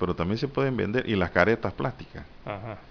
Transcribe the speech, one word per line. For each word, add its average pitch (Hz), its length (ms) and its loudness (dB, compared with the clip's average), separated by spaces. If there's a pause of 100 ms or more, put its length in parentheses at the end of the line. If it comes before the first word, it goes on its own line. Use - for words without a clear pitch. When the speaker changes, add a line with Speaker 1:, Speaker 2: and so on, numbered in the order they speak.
Speaker 1:
pero 87 160 0
también 92 220 0
se 139 100 -2
pueden 135 280 0
vender, 104 300 0
y 110 100 0
las 87 160 2
caretas 98 420 4
plásticas. - 500 -8 (220)
Speaker 2:
Ajá. 104 320 -10 (120)